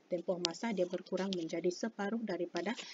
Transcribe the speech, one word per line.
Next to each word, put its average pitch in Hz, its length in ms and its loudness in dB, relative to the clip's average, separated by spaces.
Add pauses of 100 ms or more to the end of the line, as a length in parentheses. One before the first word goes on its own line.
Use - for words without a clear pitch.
(120)
Tempoh 175 320 2
masa 170 320 0
dia 180 140 4
berkurang 185 420 0
menjadi 170 400 2
separuh 220 480 -2
daripada 180 560 0 (180)